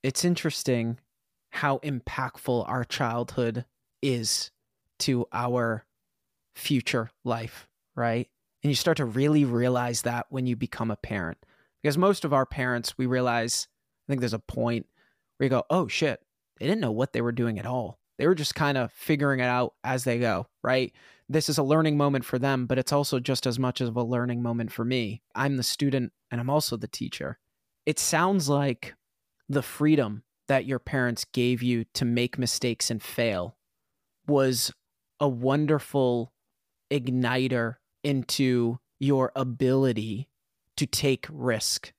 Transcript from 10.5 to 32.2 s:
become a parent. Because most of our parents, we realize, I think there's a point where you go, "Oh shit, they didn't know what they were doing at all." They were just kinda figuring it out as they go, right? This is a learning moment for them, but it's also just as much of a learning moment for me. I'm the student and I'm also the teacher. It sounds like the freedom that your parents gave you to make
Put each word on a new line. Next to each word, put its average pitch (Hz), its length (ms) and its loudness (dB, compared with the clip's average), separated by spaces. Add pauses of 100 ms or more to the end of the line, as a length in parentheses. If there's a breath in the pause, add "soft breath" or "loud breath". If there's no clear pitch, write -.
become 113 340 -4
a 104 60 -4
parent. 92 400 -6 (460 soft breath)
Because 147 160 2
most 190 260 4
of 143 80 0
our 135 140 4
parents, 123 500 -4
we 131 80 0
realize, 123 640 0 (400)
I 139 40 0
think 131 80 0
there's 120 120 0
a 110 60 -4
point 120 480 -4 (500)
where 139 80 0
you 131 60 2
go, 127 180 2
"Oh 170 180 2
shit, 135 380 -2 (340)
they 113 80 -4
didn't 214 140 2
know 123 120 0
what 120 200 0
they 117 80 -2
were 120 120 0
doing 117 260 -2
at 120 80 -8
all." 123 340 -6 (160)
They 131 100 0
were 185 80 6
just 151 200 -2
kinda 139 400 0
figuring 139 460 0
it 123 40 2
out 123 300 0 (100)
as 127 200 -2
they 120 140 2
go, 110 300 0 (140)
right? 127 320 2 (340 soft breath)
This 151 220 2
is 143 80 2
a 147 40 2
learning 151 360 4
moment 139 260 2
for - 140 -2
them, 131 280 0
but 127 120 2
it's 127 140 0
also 143 280 2
just 123 260 -2
as 120 120 0
much 127 240 0
of 117 120 -2
a 120 80 0
learning 120 400 0
moment 117 300 -2
for 117 120 -4
me. 117 360 -2 (140)
I'm 135 240 0
the 123 40 -2
student 135 520 0 (160)
and 120 100 -4
I'm 123 80 -4
also 143 300 0
the 110 100 -8
teacher. - 500 -8 (460)
It 151 140 0
sounds 170 500 2
like 139 460 0 (520)
the 139 160 -2
freedom 139 600 2 (260)
that 135 160 2
your 135 140 -2
parents 123 480 -2
gave 123 360 0
you 120 300 0
to - 140 0
make 120 320 0